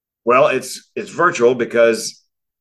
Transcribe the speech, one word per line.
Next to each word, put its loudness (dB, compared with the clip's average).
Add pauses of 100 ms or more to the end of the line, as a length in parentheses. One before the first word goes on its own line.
(240)
Well, 2
it's, -6
it's -10
virtual 2
because 0 (380)